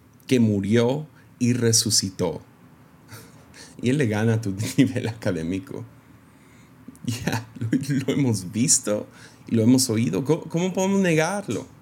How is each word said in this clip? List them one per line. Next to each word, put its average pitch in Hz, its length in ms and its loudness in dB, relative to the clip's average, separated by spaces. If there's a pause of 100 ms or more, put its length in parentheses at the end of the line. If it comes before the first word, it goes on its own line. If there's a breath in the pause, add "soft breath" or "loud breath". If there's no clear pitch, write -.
(280)
que 127 140 4
murió 117 640 2 (320 soft breath)
y 120 140 2
resucitó. 104 920 0
<laughs> - 1400 -20
Y 117 80 2
él 139 80 0
le 139 80 2
gana 107 280 2
a 113 60 0
tu 101 140 -4 (120)
<laughs> - 120 -2
nivel 120 300 2
académico. 95 760 -6 (1200 loud breath)
Ya, - 420 -4 (120)
lo, 117 100 -4 (380)
lo 139 80 -2
hemos 104 380 -2
visto 107 540 0 (420 loud breath)
y 113 80 0
lo 110 60 4
hemos 127 280 4
oído. 117 340 0
¿Cómo, 156 200 0
cómo 175 280 -2
podemos 196 280 0
negarlo? 165 680 0 (160)